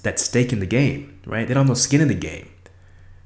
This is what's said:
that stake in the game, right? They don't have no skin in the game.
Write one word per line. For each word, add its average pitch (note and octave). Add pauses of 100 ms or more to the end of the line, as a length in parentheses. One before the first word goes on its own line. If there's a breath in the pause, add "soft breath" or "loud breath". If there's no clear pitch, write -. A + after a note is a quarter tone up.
that G2
stake -
in A2
the F#2+
game, G#2+
right? A2+
They A#2+
don't C#3
have -
no A#2+
skin C#3+
in D3+
the G#2+
game. E2 (760 soft breath)